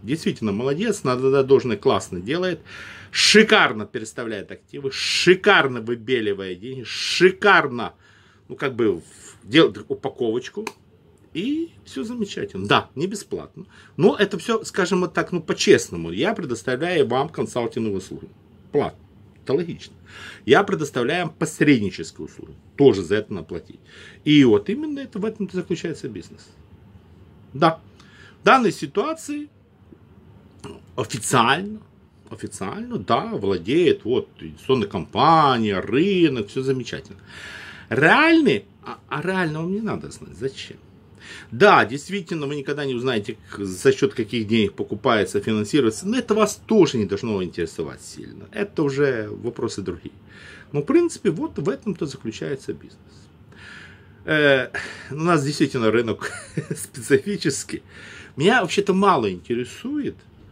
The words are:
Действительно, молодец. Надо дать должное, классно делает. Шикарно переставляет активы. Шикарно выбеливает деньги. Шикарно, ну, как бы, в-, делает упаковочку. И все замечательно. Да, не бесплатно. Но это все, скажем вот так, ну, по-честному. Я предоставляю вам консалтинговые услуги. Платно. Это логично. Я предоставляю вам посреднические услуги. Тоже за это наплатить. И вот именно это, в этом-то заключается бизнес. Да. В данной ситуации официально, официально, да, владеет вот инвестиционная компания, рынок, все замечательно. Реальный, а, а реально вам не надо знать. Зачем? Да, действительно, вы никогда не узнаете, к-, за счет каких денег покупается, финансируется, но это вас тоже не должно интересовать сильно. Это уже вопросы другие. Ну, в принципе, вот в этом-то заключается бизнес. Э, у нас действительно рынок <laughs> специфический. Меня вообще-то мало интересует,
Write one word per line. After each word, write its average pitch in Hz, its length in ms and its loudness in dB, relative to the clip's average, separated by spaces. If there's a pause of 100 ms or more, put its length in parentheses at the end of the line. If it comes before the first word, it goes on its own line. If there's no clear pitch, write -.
Действительно, 120 520 -4
молодец. 143 500 -2
Надо 131 280 0
дать 135 160 4
должное, 127 280 4
классно 95 460 -2
делает. 170 400 -4 (500)
Шикарно 180 720 4
переставляет 110 640 -10
активы. 135 400 -12
Шикарно 170 880 4
выбеливает 107 800 -4
деньги. 127 220 -12
Шикарно, 170 1080 2 (540)
ну, - 80 -14
как 131 200 -6
бы, 110 180 2
в-, 82 100 -8 (400)
делает 110 460 4
упаковочку. 123 760 -4 (720)
И 294 360 -4 (120)
все 262 220 -10
замечательно. 196 600 -8
Да, 107 300 2
не 156 120 -4
бесплатно. 92 580 -12 (320)
Но 214 180 4
это 202 220 0
все, 226 260 -2
скажем 180 380 -2
вот 175 120 -4
так, 170 200 -4
ну, 180 80 -4
по-честному. 104 720 2
Я 143 220 -2
предоставляю 139 720 -2
вам 127 200 0
консалтинговые 113 720 -4
услуги. 73 320 -14 (420)
Платно. 104 280 -2 (440)
Это 131 100 -4
логично. 170 400 -4 (520)
Я 156 180 6
предоставляю 160 640 -4
вам 156 100 -10
посреднические 123 920 0
услуги. - 280 -18 (240)
Тоже 139 260 6
за 87 120 -2
это 107 180 -4
наплатить. 85 480 -12 (420)
И 147 220 8
вот 104 240 4
именно 285 300 -6
это, 262 200 -10
в 190 60 -4
этом-то 208 320 -6
заключается 165 500 -6
бизнес. - 400 -16 (1040)
Да. 160 280 2 (600)
В - 40 -4
данной 226 260 6
ситуации 294 800 -6 (1500)
официально, 131 840 0 (480)
официально, 170 680 -10
да, 123 360 0
владеет 135 720 2
вот 113 240 0 (100)
инвестиционная 101 480 -2
компания, 117 920 2
рынок, 151 640 2
все 135 160 -6
замечательно. - 560 -6 (720)
Реальный, 214 760 4 (180)
а, 117 160 -14 (100)
а 143 120 -6
реально 175 380 -2
вам 175 140 -4
не 208 80 -6
надо - 300 -6
знать. - 260 -18
Зачем? - 400 -10 (760)
Да, 139 340 6
действительно, 160 640 -6
вы 147 80 -6
никогда 143 300 -6
не 135 80 -2
узнаете, 117 440 -4 (120)
к-, 101 160 -8
за 92 260 2
счет - 220 2
каких 113 340 -4
денег 107 260 2
покупается, 104 680 0
финансируется, 110 680 0
но 240 100 -2
это 240 160 0
вас 208 320 0
тоже 185 320 4
не 104 80 0
должно 98 380 -2
интересовать 80 580 -8
сильно. - 500 -18
Это 208 320 -4
уже 135 460 0
вопросы 107 520 -6
другие. 90 320 -10 (580)
Ну, 143 100 -2
в 147 40 -6
принципе, 320 440 2
вот 240 280 -4
в 143 120 -4
этом-то - 360 -6
заключается 135 680 -8
бизнес. - 540 -20 (960)
Э, 143 440 4 (420)
у 131 40 -10
нас 160 280 2
действительно 135 480 0
рынок 113 400 0 (240)
<laughs> - 200 -6
специфический. - 1080 -4 (520)
Меня 214 260 4
вообще-то 196 320 0
мало 175 380 2
интересует, 123 840 -6 (360)